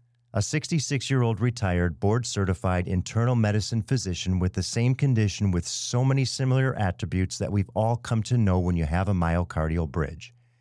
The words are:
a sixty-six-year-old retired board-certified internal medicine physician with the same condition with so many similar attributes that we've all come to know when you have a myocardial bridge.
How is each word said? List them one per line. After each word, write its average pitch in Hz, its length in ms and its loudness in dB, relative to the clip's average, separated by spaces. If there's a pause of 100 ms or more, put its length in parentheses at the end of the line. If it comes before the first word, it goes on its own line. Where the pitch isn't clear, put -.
(320)
a 101 80 0
sixty-six-year-old 131 1040 0
retired 90 580 0
board-certified 95 880 0
internal 110 460 0
medicine 107 480 0
physician 92 560 -2
with 90 160 0
the 92 80 -2
same 120 320 0
condition 110 560 2
with 87 160 0
so - 400 -2
many 135 180 2
similar 131 540 0
attributes 92 580 -2
that - 160 -4
we've 101 220 0
all 113 220 0
come 110 260 -2
to 123 160 0
know 95 200 4
when 87 180 0
you 82 100 0
have 90 240 0
a 101 40 2
myocardial 82 760 0
bridge. - 420 -6 (280)